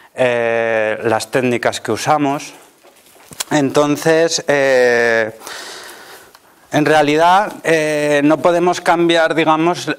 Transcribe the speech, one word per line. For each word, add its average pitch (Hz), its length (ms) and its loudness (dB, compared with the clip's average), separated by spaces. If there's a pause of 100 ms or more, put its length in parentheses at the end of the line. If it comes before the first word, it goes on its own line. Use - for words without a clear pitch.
(160)
eh, 113 880 0
las 110 260 -2
técnicas 123 520 -2
que - 100 -6
usamos. 143 640 -2 (1000)
Entonces, 147 960 0
eh, 120 920 2 (1300)
en 147 160 0
realidad, 156 680 2 (100)
eh, 151 640 0
no 156 140 2
podemos 175 420 0
cambiar, 165 540 2
digamos, 156 640 0